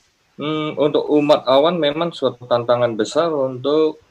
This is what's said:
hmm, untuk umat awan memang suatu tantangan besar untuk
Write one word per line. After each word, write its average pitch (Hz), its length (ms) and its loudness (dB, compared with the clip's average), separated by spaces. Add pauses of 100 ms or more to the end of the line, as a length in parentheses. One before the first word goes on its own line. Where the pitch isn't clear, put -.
(360)
hmm, 151 400 -6
untuk 151 320 0
umat 147 400 2
awan 156 320 4
memang 156 320 -2
suatu 123 320 -6
tantangan 120 480 0
besar 147 400 -2
untuk 139 800 -2